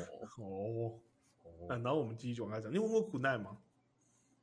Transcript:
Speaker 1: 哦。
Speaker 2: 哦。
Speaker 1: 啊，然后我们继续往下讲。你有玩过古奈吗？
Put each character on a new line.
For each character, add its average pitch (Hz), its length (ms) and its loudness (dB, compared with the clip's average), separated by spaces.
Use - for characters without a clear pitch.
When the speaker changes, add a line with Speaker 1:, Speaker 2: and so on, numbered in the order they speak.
Speaker 1:
哦。 113 640 -2
Speaker 2:
哦。 85 260 -12
Speaker 1:
啊， 123 80 0
然 120 80 -2
后 135 120 6
我 151 60 4
们 113 140 -4
继 123 160 -4
续 117 80 -2
往 104 100 -2
下 110 80 -2
讲。 110 100 -4
你 131 60 -2
有 208 80 4
玩 220 80 2
过 220 100 8
古 175 180 -2
奈 131 180 4
吗？ 104 200 -6